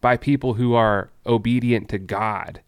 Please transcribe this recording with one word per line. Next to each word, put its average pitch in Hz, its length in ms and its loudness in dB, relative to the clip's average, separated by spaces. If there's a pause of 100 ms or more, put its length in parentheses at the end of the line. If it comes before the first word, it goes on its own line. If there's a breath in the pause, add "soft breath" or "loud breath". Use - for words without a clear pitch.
by 123 160 2
people 135 380 0
who 120 180 2
are 107 360 2 (160)
obedient 117 640 0
to 107 80 -6
God 101 720 -6